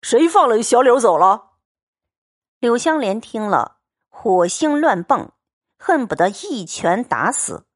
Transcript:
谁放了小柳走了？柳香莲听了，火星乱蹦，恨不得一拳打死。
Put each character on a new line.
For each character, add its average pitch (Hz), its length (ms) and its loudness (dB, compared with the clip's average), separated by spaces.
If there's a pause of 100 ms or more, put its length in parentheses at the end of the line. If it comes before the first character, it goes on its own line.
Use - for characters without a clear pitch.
谁 269 260 2
放 339 220 2
了 226 140 2
小 240 180 2
柳 262 180 4
走 220 180 2
了？ 190 340 2 (1080)
柳 233 180 0
香 311 220 -2
莲 214 220 -4
听 220 200 -12
了， 196 360 -2 (320)
火 185 380 0
星 294 340 -2
乱 240 220 0
蹦， - 280 -2 (460)
恨 285 300 -2
不 156 80 -4
得 170 140 0
一 214 360 -8
拳 180 380 -4
打 160 280 -4
死。 - 340 -8 (100)